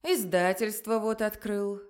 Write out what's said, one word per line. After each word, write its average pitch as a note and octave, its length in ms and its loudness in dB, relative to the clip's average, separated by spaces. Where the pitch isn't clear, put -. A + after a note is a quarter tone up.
Издательство G#3 960 2
вот A3 240 0
открыл, G3+ 680 -2